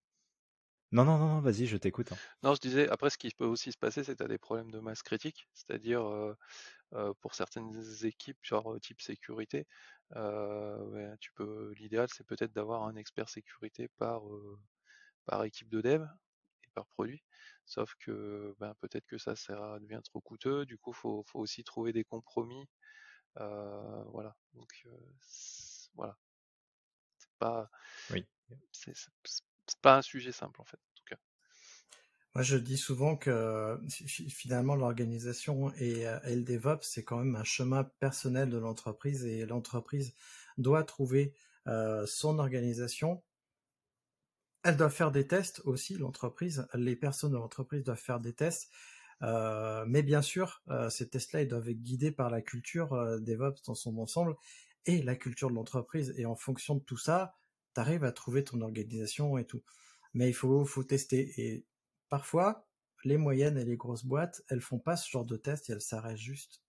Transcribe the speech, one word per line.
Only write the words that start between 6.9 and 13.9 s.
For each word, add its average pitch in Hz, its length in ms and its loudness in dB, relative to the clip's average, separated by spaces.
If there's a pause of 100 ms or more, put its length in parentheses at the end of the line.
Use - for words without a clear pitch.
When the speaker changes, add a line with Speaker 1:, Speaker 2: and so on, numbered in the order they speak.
Speaker 2:
heu, 104 260 -2
pour - 140 -8
certaines 113 480 -6 (220)
équipes, - 380 -6
genre, 110 320 -2
heu, 110 60 -10
type - 220 -16
sécurité, 113 640 -6 (500)
heu, 104 760 -4
ben, 104 280 -8
tu - 140 -18
peux... 107 440 -8
l'idéal, 110 360 0
c'est - 120 -16
peut-être 113 260 -4
d'avoir 110 320 -4
un 110 120 -6
expert 107 320 -8
sécurité - 600 -12 (100)